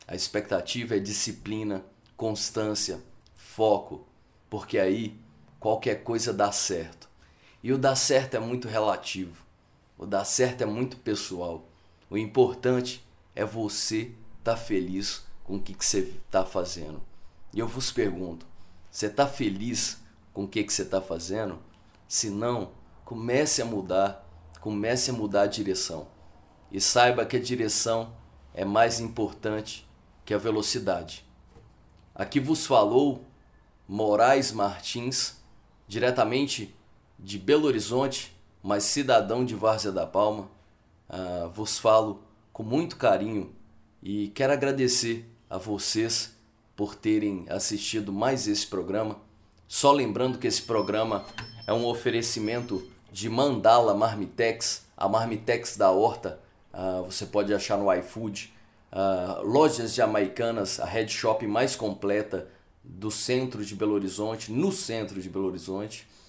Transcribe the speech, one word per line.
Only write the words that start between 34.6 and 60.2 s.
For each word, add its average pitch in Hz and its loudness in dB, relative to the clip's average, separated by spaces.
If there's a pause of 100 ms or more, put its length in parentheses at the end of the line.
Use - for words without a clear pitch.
diretamente 123 0 (420)
de 95 -10
Belo 147 4
Horizonte, 123 0 (240)
mas 101 0
cidadão 120 4
de 120 0
Várzea 110 2
da 90 -2
Palma. 104 0 (580)
Ah, 90 -6
vos 104 -2
falo 110 4 (300)
com - -10
muito 143 -2
carinho 104 2 (480)
e 101 -4
quero 135 0
agradecer 127 2 (220)
a 90 -8
vocês 107 -2 (400)
por 101 -4
terem 104 0
assistido 101 -2
mais 123 0
esse 104 0
programa. 101 -4 (480)
Só - 6
lembrando 123 2
que 127 -4
esse 107 0
programa 107 0 (420)
é 104 -2
um 117 2
oferecimento 117 -2 (220)
de 98 -6
Mandala 113 6
Marmitex, 107 0 (100)
a 98 -2
Marmitex 113 0
da 98 8
Horta. 95 2 (340)
Ah, 92 -4
você 95 -6
pode 101 0
achar 101 0
no 98 4
iFood. 101 -6 (380)
Ah, 95 0
Lojas 120 4
Jamaicanas, 107 0